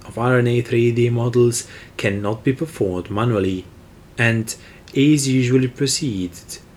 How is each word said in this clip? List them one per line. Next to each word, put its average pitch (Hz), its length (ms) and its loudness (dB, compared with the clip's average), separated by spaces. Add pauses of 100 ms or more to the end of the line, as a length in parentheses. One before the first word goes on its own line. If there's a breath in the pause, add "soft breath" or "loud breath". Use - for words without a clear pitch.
of - 120 -12
R 123 220 2
N 120 80 2
A 120 140 2
three 120 300 2
D 120 180 2
models 120 560 2 (300 loud breath)
cannot 101 480 -4
be 135 80 2
performed 104 580 -4
manually 101 560 -2 (520)
and 113 380 0 (380 loud breath)
is 139 360 2
usually 131 400 2
preceded 110 880 -6 (180)